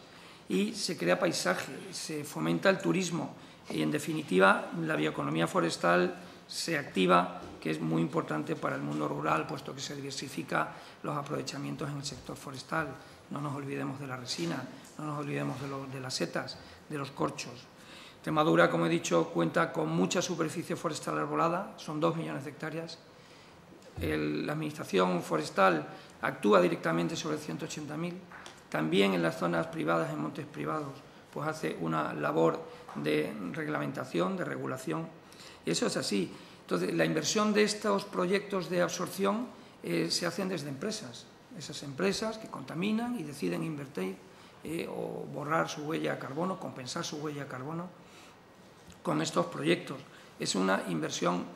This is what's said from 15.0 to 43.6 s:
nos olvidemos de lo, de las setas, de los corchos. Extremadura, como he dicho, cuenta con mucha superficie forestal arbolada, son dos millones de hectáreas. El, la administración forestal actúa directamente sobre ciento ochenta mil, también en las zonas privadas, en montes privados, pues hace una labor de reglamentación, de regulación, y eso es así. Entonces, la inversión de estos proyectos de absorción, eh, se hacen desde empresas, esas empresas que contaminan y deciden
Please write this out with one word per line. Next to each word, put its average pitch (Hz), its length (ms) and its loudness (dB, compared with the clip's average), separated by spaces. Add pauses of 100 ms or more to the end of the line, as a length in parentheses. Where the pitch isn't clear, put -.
nos 147 120 -4
olvidemos 143 440 -2
de 143 60 -6
lo, 135 180 -6
de 131 140 -8
las 127 140 -6
setas, - 440 -4 (300)
de 151 100 -4
los 139 140 -6
corchos. 147 520 -2 (520)
Extremadura, 165 520 6
como 170 180 4
he 165 40 4
dicho, 165 380 4
cuenta 165 440 2
con 160 180 0
mucha 180 300 4
superficie 165 560 -2
forestal 156 420 -2
arbolada, 165 580 2
son 151 240 -4
dos 160 160 4
millones 151 280 -4
de 147 60 -8
hectáreas. 160 480 -8 (1000)
El, 151 460 0
la 151 80 0
administración 165 680 2
forestal 160 640 4 (340)
actúa 202 400 6
directamente 165 560 2
sobre 151 220 -2
ciento 156 260 -6
ochenta 151 320 -6
mil, 170 220 -4 (500)
también 180 460 4
en 175 80 2
las 165 160 2
zonas 170 300 2
privadas, 160 440 2
en 151 80 -2
montes 151 260 -4
privados, 147 460 -4 (400)
pues 147 160 -4
hace 156 320 -2
una 160 320 0
labor 156 480 4 (360)
de 151 360 0 (200)
reglamentación, 151 840 -2
de 175 80 -2
regulación, 139 640 -4 (600)
y 160 40 2
eso 170 160 2
es 185 100 0
así. 190 360 0 (300)
Entonces, 180 320 0
la 165 100 6
inversión 160 480 4
de 208 100 6
estos 202 420 2
proyectos 185 680 0
de 175 100 4
absorción, 190 680 0 (340)
eh, 170 280 0
se - 160 2
hacen 185 220 0
desde 147 220 -4
empresas, 135 560 -6 (320)
esas 147 240 -10
empresas 190 560 -2
que - 100 -12
contaminan 208 720 -2
y - 20 -4
deciden 165 400 -2